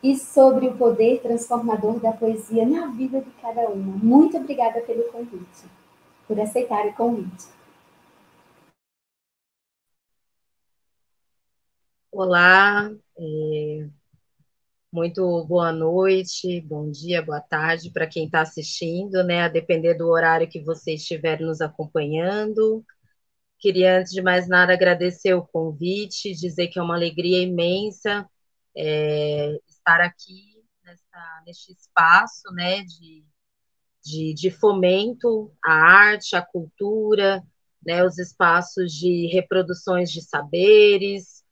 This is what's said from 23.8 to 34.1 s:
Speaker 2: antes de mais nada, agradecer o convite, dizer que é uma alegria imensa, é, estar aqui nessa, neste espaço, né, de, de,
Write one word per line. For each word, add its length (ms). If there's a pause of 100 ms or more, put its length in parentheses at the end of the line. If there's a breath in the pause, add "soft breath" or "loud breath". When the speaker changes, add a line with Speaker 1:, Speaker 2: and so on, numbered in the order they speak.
Speaker 2:
antes 120
de 80
mais 260
nada, 280
agradecer 580
o 140
convite, 880
dizer 320
que 120
é 40
uma 120
alegria 460
imensa, 880 (480)
é, 920
estar 360
aqui 600 (220)
nessa, 640
neste 260
espaço, 800
né, 300
de, 420 (800)
de, 300